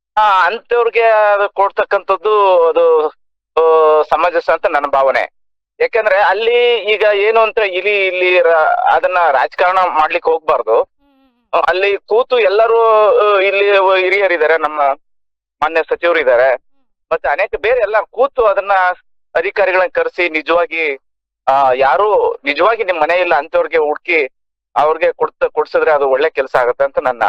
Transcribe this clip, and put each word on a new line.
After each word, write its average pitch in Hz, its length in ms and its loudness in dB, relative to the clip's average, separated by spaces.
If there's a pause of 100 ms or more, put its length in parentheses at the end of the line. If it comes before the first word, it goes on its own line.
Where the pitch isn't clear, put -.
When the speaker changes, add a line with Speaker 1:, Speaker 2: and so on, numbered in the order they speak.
(180)
Speaker 1:
ಆ, 196 280 2
ಅಂತವ್ರಿಗೆ 226 560 -2
ಅದು 208 460 2
ಕೊಡ್ತಕ್ಕಂಥದ್ದು 196 1200 0
ಅದು, 160 400 2 (500)
ಆ, 160 440 4
ಸಮಂಜಸ 165 480 -2
ಅಂತ 165 160 -2
ನನ್ನ 147 200 -2
ಭಾವನೆ. 135 560 -2 (380)
ಯಾಕಂದ್ರೆ 214 400 0
ಅಲ್ಲಿ 233 560 0 (180)
ಈಗ 196 100 -2 (100)
ಏನು 214 260 0
ಅಂತ 214 180 0
ಇಲ್ಲಿ, 196 480 -2
ಇಲ್ಲಿ 180 360 0
ರ-, 165 500 2
ಅದನ್ನ 180 260 0 (120)
ರಾಜಕಾರಣ 180 480 0
ಮಾಡ್ಲಿಕ್ಕೆ 160 520 -2
ಹೋಗ್ಬಾರ್ದು. 156 520 0
Speaker 2:
ಹ್ಮ್, - 260 -12
ಹ್ಮ್, 269 220 -20
ಹ್ಮ್. 240 380 -6
Speaker 1:
ಅಲ್ಲಿ 196 280 -2
ಕೂತು 247 420 -2
ಎಲ್ಲರೂ, 226 420 2 (380)
ಆ, 208 220 2
ಇಲ್ಲಿ 196 300 0 (300)
ಹಿರಿಯರಿದ್ದಾರೆ, 180 580 0
ನಮ್ಮ 151 220 -4 (840)
ಮಾನ್ಯ 160 280 -2
ಸಚಿವರು 170 280 -2
ಇದ್ದಾರೆ, 127 360 2
Speaker 2:
ಹ್ಮ್. - 300 -16 (280)
Speaker 1:
ಮತ್ತೆ 165 160 -4
ಅನೇಕ 160 220 -4 (100)
ಬೇರೆ 240 200 -2
ಎಲ್ಲ 214 200 -2
ಕೂತು 233 440 -2
ಅದನ್ನ 196 280 0 (640)
ಅಧಿಕಾರಿಗಳನ್ನ 180 560 0
ಕರೆಸಿ 170 380 -4
ನಿಜವಾಗಿ, 156 720 -4 (500)
ಆ, 135 240 2
ಯಾರು 156 720 0
ನಿಜವಾಗಿ 190 400 -2
ನಿಮ್ 180 160 -4
ಮನೆ 156 140 0
ಇಲ್ಲ 175 200 0
ಅಂತವ್ರಿಗೆ 160 420 -2
ಹುಡುಕಿ 151 500 -2 (500)
ಅವ್ರಿಗೆ 160 360 0
ಕೊಡ್ತ-, 156 400 -4
ಕೊಡ್ಸಿದ್ರೆ 156 400 -2
ಅದು 143 160 0
ಒಳ್ಳೆ 135 220 0
ಕೆಲಸ 135 260 -4
ಆಗತ್ತೆ 123 280 0
ಅಂತ 139 140 -4
ನನ್ನ 127 300 -4